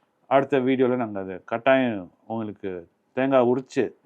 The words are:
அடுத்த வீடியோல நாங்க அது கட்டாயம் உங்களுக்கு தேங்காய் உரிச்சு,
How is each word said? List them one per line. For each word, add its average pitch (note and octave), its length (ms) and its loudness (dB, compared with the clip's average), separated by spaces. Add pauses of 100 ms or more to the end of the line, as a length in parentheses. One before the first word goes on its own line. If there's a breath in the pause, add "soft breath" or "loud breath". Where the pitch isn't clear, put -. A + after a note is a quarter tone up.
(260)
அடுத்த C3+ 340 2
வீடியோல B2+ 360 2
நாங்க A2 240 -6
அது F#2+ 260 -10
கட்டாயம் A#2 680 0 (140)
உங்களுக்கு G2+ 640 -8 (260)
தேங்காய் B2+ 420 4
உரிச்சு, B2+ 360 -2 (140)